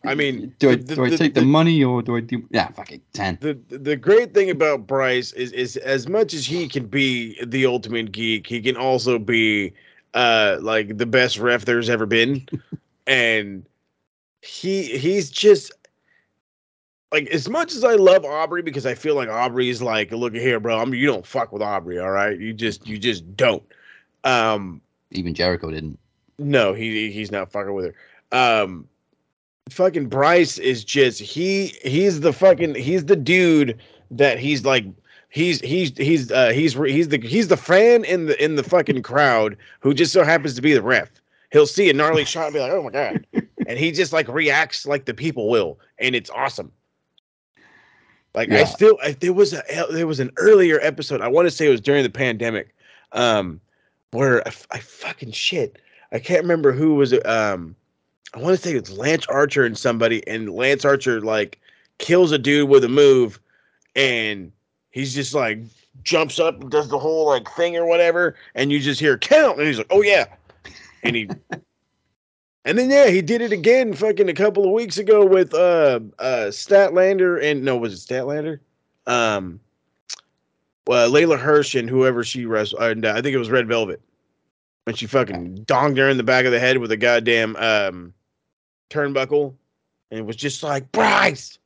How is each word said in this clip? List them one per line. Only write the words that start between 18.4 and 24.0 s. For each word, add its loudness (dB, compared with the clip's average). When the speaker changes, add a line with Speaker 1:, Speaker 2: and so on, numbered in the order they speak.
Speaker 1:
because -8
I -4
feel -4
like -4
Aubrey -2
is -6
like, -4
"Look -6
at -8
here, 0
bro, -2
I'm, -4
you -2
don't -2
fuck -6
with -8
Aubrey, -6
all -4
right? -2
You -10
just, -8
you -10
just -6
don't." 0